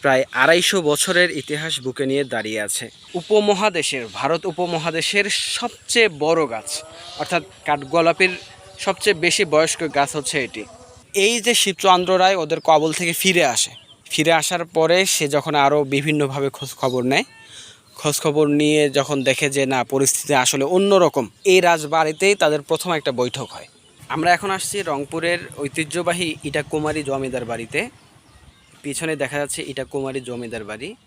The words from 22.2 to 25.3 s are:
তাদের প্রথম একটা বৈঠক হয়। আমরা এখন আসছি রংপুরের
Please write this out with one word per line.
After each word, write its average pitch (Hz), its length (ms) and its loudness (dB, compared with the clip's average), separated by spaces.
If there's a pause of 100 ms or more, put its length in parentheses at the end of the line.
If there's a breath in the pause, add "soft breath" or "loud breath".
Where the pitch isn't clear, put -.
তাদের 151 280 2
প্রথম 160 300 -4
একটা 143 200 -2
বৈঠক 123 400 -4
হয়। - 160 -18 (320)
আমরা 160 320 0
এখন 190 180 0
আসছি 190 320 -4
রংপুরের 165 580 -4 (180)